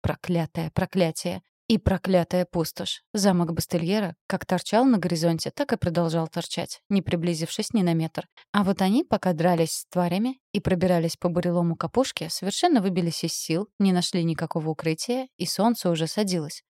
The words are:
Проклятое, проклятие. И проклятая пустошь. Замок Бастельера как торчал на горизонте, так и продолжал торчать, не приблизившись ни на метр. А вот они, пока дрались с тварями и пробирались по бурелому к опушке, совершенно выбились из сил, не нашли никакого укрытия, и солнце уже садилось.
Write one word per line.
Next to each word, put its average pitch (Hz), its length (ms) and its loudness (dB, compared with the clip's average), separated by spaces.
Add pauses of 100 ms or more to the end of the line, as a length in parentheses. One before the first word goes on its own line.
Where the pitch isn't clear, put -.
Проклятое, 165 680 -4
проклятие. 180 680 -2 (260)
И 220 100 4
проклятая 180 680 2
пустошь. - 580 -4 (100)
Замок 180 400 2
Бастельера 175 600 -2 (100)
как - 180 -4
торчал 208 420 2
на 247 120 6
горизонте, 170 540 0
так 285 200 -4
и 226 60 0
продолжал 165 500 0
торчать, - 640 -8
не 196 140 2
приблизившись 170 720 -2
ни 202 100 2
на 170 100 2
метр. 160 340 -2 (240)
А 202 120 4
вот 196 180 0
они, 208 220 4
пока 190 300 0
дрались 165 400 2
с - 120 -8
тварями 185 540 -2 (120)
и 202 80 -2
пробирались 175 560 2
по 180 140 -2
бурелому 170 460 0
к - 80 -6
опушке, 170 480 -2
совершенно 233 500 2
выбились 175 420 0
из 170 100 -4
сил, 175 440 -2
не 190 160 4
нашли 175 300 0
никакого 160 460 -2
укрытия, 160 580 -2 (100)
и 175 80 -4
солнце 196 460 0
уже 160 160 0
садилось. 180 560 -2 (120)